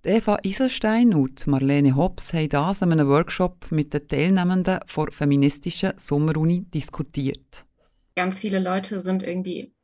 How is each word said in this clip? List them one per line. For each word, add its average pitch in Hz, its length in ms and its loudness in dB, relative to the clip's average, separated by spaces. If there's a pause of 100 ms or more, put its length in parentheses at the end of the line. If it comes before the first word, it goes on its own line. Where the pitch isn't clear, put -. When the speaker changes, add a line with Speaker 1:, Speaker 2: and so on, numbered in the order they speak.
Speaker 1:
Die 185 40 0
Eva 214 320 2
Iselstein 226 720 2
und 131 320 -2
Marlene 139 500 2
Hobbs - 380 -2
haben 156 160 -2
das 160 320 0
an 170 100 4
einem 147 160 4
Workshop 170 640 0
mit 151 240 -2
den 147 120 -4
Teilnehmenden 185 800 2
der 151 260 -4
feministischen 143 840 0
Sommeruni 156 760 -2
diskutiert. - 920 -8 (500)
Speaker 2:
Ganz 185 240 -4
viele 190 200 -4
Leute 190 420 -4
sind 185 220 -2
irgendwie 185 500 -8 (120)